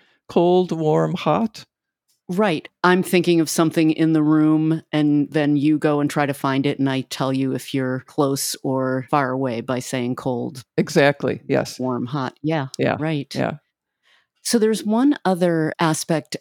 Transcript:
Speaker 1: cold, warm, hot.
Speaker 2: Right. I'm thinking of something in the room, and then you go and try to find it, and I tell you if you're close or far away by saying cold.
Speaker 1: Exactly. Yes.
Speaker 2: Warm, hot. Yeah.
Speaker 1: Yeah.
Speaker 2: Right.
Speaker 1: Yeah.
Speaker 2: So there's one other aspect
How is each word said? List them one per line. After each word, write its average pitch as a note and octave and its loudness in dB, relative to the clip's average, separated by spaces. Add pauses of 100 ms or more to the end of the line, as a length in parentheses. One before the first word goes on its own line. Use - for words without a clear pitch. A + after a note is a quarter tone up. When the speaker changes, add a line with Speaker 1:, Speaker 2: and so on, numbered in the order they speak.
(300)
Speaker 1:
cold, F3 4
warm, D#3+ 0
hot. F#3 -2 (600)
Speaker 2:
Right. F3+ -2 (160)
I'm F3+ 4
thinking F3 2
of D3+ 0
something D#3+ 2
in D#3+ 2
the D#3 4
room, D#3 2 (120)
and D3 2
then D3 2
you D3+ 2
go D3 0
and C#3+ 0
try D3 0
to C#3 0
find C3+ -2
it, C#3+ -2
and C3+ 0
I C3 -2
tell C3+ -4
you C3 -2
if C3 -8
you're C3 -2
close C#3 -2
or C3 -2
far C#3 0
away B2+ -4
by B2 -6
saying B2 -6
cold. B2 -6 (140)
Speaker 1:
Exactly. C#3+ 0
Yes. - -4
Speaker 2:
Warm, B2+ -4
hot. C3 -8
Yeah. D3+ -2 (100)
Speaker 1:
Yeah. C3+ 0
Speaker 2:
Right. D3+ -6
Speaker 1:
Yeah. C3+ -4 (800)
Speaker 2:
So - 0
there's A3 0
one A#3 2
other E3+ 0
aspect D#3+ -2